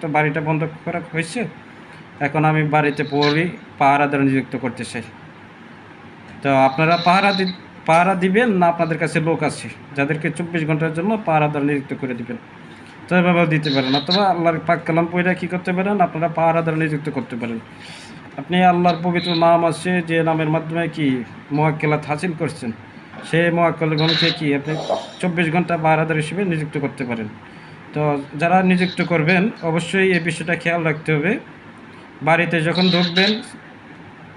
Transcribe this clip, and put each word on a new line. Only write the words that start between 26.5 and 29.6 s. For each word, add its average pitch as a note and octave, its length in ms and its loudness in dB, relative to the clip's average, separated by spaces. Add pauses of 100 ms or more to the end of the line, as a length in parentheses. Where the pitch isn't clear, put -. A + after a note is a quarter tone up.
করতে C3+ 260 -4
পারেন। A2+ 240 -6 (680)
তো D3 280 0 (160)
যারা F3 240 4
নিযুক্ত F3+ 400 2
করবেন F3 480 2 (120)